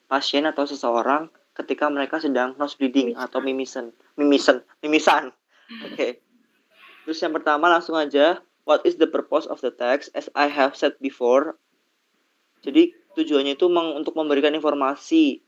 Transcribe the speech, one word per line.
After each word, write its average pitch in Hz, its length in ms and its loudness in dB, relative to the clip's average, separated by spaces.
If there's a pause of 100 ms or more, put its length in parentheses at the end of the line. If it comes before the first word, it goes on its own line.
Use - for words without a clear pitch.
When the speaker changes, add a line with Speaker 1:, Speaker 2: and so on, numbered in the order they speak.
Speaker 1:
pasien 139 380 -2
atau 147 200 -2
seseorang 135 640 -2 (240)
ketika 147 340 -4
mereka 143 320 -4
sedang 131 380 -2
nose 143 180 -6
bleeding 127 380 0
Speaker 2:
Mimisan. 127 100 -8
Speaker 1:
atau 127 160 -6
mimisen. 131 460 -6 (300)
Mimisen. 143 420 4 (240)
Mimisan. 151 420 2 (420)
Speaker 2:
Hmm. 226 220 -20
Speaker 1:
Oke. 123 320 -6 (840)
Terus 160 160 -8
yang 170 100 -2
pertama 156 380 0
langsung 170 260 2
aja, 147 440 2 (260)
what 151 180 2
is 175 140 2
the 156 80 4
purpose 143 400 -2
of - 160 -10
the 127 80 -4
text? 123 420 -2
As 143 220 -8
I 143 140 2
have 143 260 0
said - 260 -2
before. 135 560 0 (1080)
Jadi, 160 300 4 (240)
tujuannya 143 400 0
itu 180 120 2
meng-, 170 280 0
untuk 147 180 -6
memberikan 147 380 0
informasi, 143 960 0